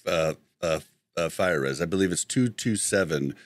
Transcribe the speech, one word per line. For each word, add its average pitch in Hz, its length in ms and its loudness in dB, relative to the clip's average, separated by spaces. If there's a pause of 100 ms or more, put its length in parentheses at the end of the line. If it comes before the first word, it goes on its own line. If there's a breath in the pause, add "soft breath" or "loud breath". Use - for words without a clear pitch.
uh, 80 280 0 (260)
uh, 80 200 0 (360)
uh, 85 120 0
fire 87 340 0
res. 67 180 -2
I 85 60 0
believe 95 260 2
it's - 120 -2
two 127 240 0
two 113 280 -2
seven 78 580 0 (100)